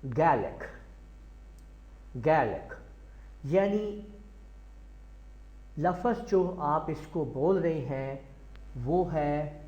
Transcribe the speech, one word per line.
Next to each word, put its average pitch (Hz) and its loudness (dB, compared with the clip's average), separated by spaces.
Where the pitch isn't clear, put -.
गार्लिक, 131 4
गार्लिक, 123 4
यानी 202 2
लफ्ज़ 180 2
जो 190 6
आप 147 4
इसको 160 -2
बोल 139 4
रहे 165 2
हैं 135 -4
वो 143 2
है 147 4